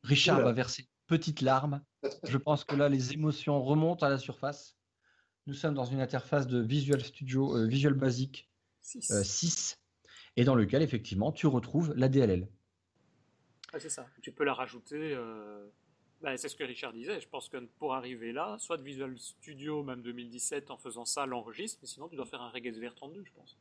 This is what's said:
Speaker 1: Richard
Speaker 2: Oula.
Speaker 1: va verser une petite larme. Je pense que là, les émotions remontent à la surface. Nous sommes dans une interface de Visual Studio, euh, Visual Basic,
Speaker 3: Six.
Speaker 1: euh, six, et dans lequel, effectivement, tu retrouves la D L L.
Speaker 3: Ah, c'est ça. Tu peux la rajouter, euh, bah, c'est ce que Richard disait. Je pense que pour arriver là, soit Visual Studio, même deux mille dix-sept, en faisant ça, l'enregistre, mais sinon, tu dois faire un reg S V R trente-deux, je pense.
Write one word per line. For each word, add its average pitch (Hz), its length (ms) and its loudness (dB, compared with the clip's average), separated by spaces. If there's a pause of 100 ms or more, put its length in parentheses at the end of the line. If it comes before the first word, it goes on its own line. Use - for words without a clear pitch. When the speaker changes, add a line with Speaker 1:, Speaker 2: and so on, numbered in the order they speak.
Speaker 1:
Richard 143 340 6
Speaker 2:
Oula. 123 80 6
Speaker 1:
va 120 80 6
verser 123 300 -2
une - 340 0
petite 156 240 0
larme. 135 420 4 (400)
Je 135 140 0
pense 147 260 2
que 143 120 -2
là, 143 140 6
les 135 240 2
émotions 147 500 2
remontent 156 420 4
à 139 40 6
la 139 80 4
surface. - 600 -8 (680)
Nous 139 80 -6
sommes 147 220 0
dans 127 100 0
une 135 140 -2
interface 131 480 0
de 123 120 2
Visual 135 420 4
Studio, 135 540 -2
euh, 110 120 4
Visual 139 260 4
Basic, 135 560 -2 (320)
Speaker 3:
Six. - 300 -8
Speaker 1:
euh, 101 120 2
six, - 560 -4 (580)
et 120 60 6
dans 131 120 6
lequel, 113 260 4
effectivement, 117 500 0
tu - 140 -4
retrouves 147 500 2
la 131 140 4
D 135 100 6
L 113 120 6
L. 92 160 0 (1300)
Speaker 3:
Ah, 156 60 -8
c'est 160 100 -12
ça. 127 180 -8 (140)
Tu - 100 -12
peux 147 120 -2
la 139 100 2
rajouter, 131 600 -6
euh, 107 520 -10 (560)
bah, 135 160 -2
c'est 143 120 -8
ce - 60 -12
que 151 80 -6
Richard 123 300 -8
disait. 147 280 -6
Je - 60 -20
pense - 220 -10
que 139 80 -10 (220)
pour 135 160 -2
arriver 120 380 -8
là, 196 260 -6
soit 170 180 -6
Visual 135 400 -10
Studio, 147 680 -8
même 127 180 -8
deux 120 100 -8
mille 120 180 -12
dix-sept, 139 400 -6
en 127 80 -12
faisant 120 280 -12
ça, 143 200 -2
l'enregistre, 120 560 -8
mais 127 60 -16
sinon, 147 200 -14
tu 170 80 -16
dois 131 100 -6
faire 120 160 -12
un 120 80 -12
reg 120 180 -8
S 113 100 -8
V 117 120 -10
R 117 60 -16
trente-deux, 170 300 -16
je - 80 -20
pense. - 280 -20